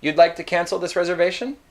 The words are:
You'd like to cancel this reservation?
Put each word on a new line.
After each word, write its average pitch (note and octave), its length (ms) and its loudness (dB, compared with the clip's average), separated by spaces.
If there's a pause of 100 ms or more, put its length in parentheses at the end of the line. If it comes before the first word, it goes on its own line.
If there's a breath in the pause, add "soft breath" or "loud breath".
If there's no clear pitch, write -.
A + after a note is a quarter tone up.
You'd D3+ 160 -2
like E3+ 200 6
to E3+ 80 -10
cancel F3 340 -2
this F3 180 -4
reservation? F3+ 600 -2 (140)